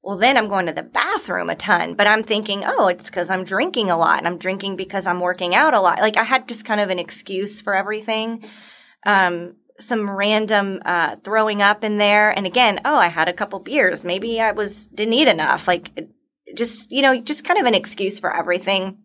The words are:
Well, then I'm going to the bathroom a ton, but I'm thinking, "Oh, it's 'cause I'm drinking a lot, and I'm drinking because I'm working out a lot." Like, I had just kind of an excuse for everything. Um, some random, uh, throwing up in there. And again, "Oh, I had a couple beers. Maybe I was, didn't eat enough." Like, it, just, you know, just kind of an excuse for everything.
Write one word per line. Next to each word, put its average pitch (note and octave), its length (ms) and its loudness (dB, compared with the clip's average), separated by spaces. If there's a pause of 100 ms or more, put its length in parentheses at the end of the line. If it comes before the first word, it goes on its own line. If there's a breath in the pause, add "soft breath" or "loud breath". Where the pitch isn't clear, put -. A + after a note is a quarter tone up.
Well, F#3+ 140 -8
then B3 200 4
I'm G#3+ 120 0
going F#3+ 160 0
to D#3+ 80 -4
the D#3+ 100 -8
bathroom - 680 -4
a E3 60 -4
ton, E3+ 380 0
but G3+ 140 2
I'm G#3+ 160 4
thinking, G#3 420 -4
"Oh, D4+ 220 2
it's F3 220 -2
'cause F3 200 -4
I'm F#3 140 -2
drinking G3 460 -2
a E3 80 2
lot, D#3+ 200 4
and E3 100 -4
I'm F3 100 -2
drinking F#3+ 380 -6
because F#3+ 320 -6
I'm F3+ 120 -2
working F3+ 360 -2
out D4 200 6
a G3+ 60 4
lot." F3 180 4
Like, G#3+ 180 2
I A3+ 60 2
had B3+ 240 0
just A3 180 -10
kind G#3 160 0
of G3 80 0
an F3+ 100 -2
excuse G3 640 -8
for G3+ 140 -2
everything. A3 680 -4 (640 loud breath)
Um, F3+ 500 2 (220)
some G#3+ 320 -4
random, G3+ 760 0
uh, E3 380 0
throwing G#3+ 380 0
up G#3 220 4
in G#3 140 -2
there. G#3 320 4
And G3 160 -2
again, A3 400 2
"Oh, D4 100 2
I G3 120 6
had D#3+ 200 0
a F3 60 -2
couple G3 260 -6
beers. G3+ 460 0
Maybe A3 340 -4
I A3 140 2
was, G#3 360 -6
didn't A3 260 -2
eat C#4+ 120 6
enough." D3+ 400 0
Like, F3 300 -2
it, - 100 -12 (480)
just, - 360 -6
you C4+ 100 0
know, C4 180 4
just A#3 240 -6
kind G4+ 160 2
of C4+ 60 2
an A3+ 100 4
excuse G3 440 -4
for - 140 -4
everything. F#3 720 -2